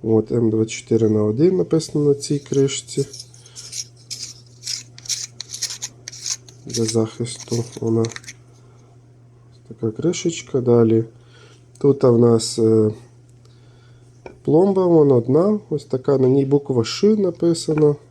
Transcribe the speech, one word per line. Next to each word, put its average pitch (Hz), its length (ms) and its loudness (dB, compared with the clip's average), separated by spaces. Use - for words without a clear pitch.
От, 110 300 2
М 117 180 0
двадцять 110 220 -2
чотири 113 360 0
на 107 140 2
один 131 340 0
написано 160 480 -2
на 143 100 4
цій 143 240 -6
кришці. 139 680 -4
Для 117 180 -4
захисту 117 800 -6
вона. 113 200 -2
Ось - 1700 -14
така 110 220 -6
кришечка. 165 680 -4
Далі. 117 440 4
Тут 139 240 2
в 120 160 4
нас, 117 400 2
е, 110 320 4
пломба, 185 440 2
вона 151 280 4
одна. 156 460 2
Ось 147 140 -6
така, 135 340 -2
на 131 100 2
ній 135 160 2
буква 135 400 0
Ш - 220 -2
написана. 165 800 0